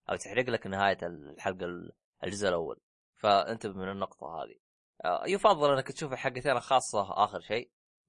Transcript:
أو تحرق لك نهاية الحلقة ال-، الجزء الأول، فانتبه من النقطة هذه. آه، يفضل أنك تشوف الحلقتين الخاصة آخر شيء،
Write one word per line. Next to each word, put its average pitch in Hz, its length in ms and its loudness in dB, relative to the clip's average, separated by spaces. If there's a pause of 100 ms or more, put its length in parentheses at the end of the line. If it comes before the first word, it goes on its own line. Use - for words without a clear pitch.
(100)
أو 95 60 2
تحرق 120 340 -2
لك 113 160 -2
نهاية 98 360 2
الحلقة 87 600 -6
ال-، 87 280 -8 (320)
الجزء 101 240 -2
الأول، 82 320 0 (340)
فانتبه 104 600 2
من 95 140 -6
النقطة 98 380 -6
هذه. 71 360 -10 (420)
آه، 85 220 -2
يفضل 175 460 4
أنك 131 160 0
تشوف 135 240 -8
الحلقتين 127 400 -2
الخاصة 110 720 2
آخر 98 160 -2
شيء، 107 300 -4 (380)